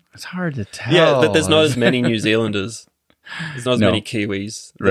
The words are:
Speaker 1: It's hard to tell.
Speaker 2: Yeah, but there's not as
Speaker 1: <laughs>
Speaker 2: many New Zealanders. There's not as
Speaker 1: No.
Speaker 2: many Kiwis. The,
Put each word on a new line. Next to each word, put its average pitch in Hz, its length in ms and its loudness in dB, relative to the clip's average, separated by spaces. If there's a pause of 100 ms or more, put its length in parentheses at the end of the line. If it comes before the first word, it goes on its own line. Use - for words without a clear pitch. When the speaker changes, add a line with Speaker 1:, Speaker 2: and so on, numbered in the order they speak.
(140)
Speaker 1:
It's - 100 -20
hard 175 320 -8
to 104 80 -6
tell. - 280 -8
Speaker 2:
Yeah, 160 280 4
but 120 120 2
there's 160 160 2
not 156 160 4
as 131 120 0
Speaker 1:
<laughs> 120 100 2
Speaker 2:
many 123 160 2
New 117 160 0
Zealanders. 107 680 -2 (640)
There's 127 140 -12
not 127 80 2
as 113 60 0
Speaker 1:
No. 104 80 4
Speaker 2:
many 95 140 2
Kiwis. 101 760 -6
The, - 120 -6